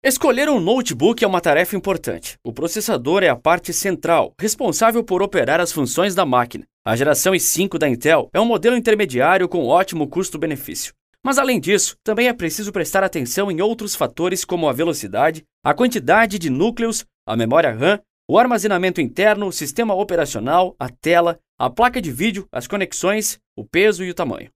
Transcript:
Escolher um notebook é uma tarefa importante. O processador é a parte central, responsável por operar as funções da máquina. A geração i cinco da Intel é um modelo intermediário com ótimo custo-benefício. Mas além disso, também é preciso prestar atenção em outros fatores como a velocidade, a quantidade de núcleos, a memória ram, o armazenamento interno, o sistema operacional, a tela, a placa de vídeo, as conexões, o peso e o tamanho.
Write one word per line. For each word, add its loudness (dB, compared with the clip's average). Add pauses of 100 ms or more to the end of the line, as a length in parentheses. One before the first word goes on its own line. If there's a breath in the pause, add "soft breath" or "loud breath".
Escolher 2
um 2
notebook 2
é 2
uma 0
tarefa 2
importante. -6
O -8
processador -2
é 4
a 2
parte 0
central, 0
responsável 0
por 0
operar 2
as -2
funções 0
da 0
máquina. 0 (200)
A 0
geração 2
i 2
cinco 0
da 2
Intel 2
é 2
um 4
modelo 2
intermediário 2
com -2
ótimo 2
custo-benefício. -6 (320)
Mas 0
além 0
disso, 0
também 0
é 2
preciso -6
prestar 0
atenção -2
em -4
outros -2
fatores -2
como -2
a 0
velocidade, -2 (200)
a 2
quantidade 2
de -2
núcleos, -2 (180)
a -4
memória 2
ram, 0 (280)
o 6
armazenamento 0
interno, 0
o -4
sistema -2
operacional, 0
a -6
tela, 2 (180)
a -2
placa 0
de -6
vídeo, -4
as -8
conexões, -4 (180)
o -14
peso 0
e -6
o -10
tamanho. -6